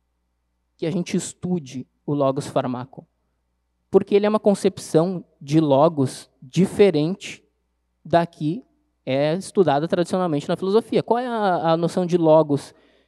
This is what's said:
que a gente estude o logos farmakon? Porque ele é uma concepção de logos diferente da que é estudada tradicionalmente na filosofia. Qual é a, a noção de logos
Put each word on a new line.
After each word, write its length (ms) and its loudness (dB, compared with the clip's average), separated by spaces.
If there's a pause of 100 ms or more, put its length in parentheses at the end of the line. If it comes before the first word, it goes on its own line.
(760)
que 100 -6
a 40 -2
gente 260 -4
estude 680 -8 (200)
o 80 -2
logos 320 0
farmakon? 580 -6 (840)
Porque 240 2
ele 120 2
é 20 2
uma 120 0
concepção 840 0 (160)
de 200 0
logos 720 2 (120)
diferente 1040 0 (600)
da 220 2
que 380 -6 (420)
é 280 0
estudada 540 0
tradicionalmente 600 -2
na 80 -2
filosofia. 460 -2
Qual 160 0
é 80 -6
a, 460 0
a 40 2
noção 280 -2
de 120 -2
logos 580 2 (340)